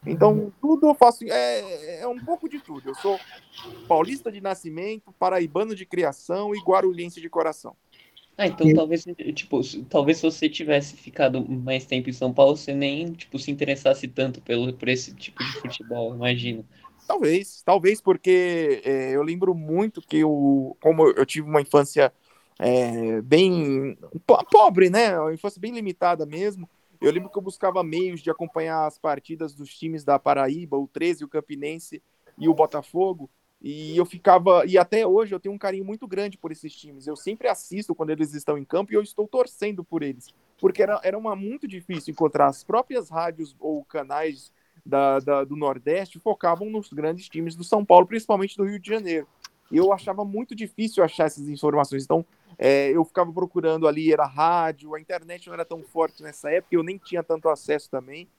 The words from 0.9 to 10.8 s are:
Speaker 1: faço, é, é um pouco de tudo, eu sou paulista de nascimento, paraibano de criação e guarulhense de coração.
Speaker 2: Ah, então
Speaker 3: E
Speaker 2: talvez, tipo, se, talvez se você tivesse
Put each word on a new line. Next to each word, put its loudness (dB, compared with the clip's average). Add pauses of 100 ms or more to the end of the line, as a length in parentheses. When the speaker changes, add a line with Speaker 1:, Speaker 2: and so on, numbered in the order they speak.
Speaker 1:
faço, 6
é, -4
é -8
um -10
pouco -8
de -12
tudo, -14
eu -10
sou -4 (680)
paulista 0
de -16
nascimento, -8
paraibano 0
de -14
criação -4
e -10
guarulhense 0
de -14
coração. -4 (640)
Speaker 2:
Ah, 0
então 2
Speaker 3:
E 8
Speaker 2:
talvez, 2 (300)
tipo, -4
se, -10
talvez 2
se -10
você -2
tivesse -2